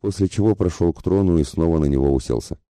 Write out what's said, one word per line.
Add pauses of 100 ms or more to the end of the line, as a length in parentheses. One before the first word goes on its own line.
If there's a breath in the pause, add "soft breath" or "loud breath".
после
чего
прошёл
к
трону
и
снова
на
него
уселся. (160)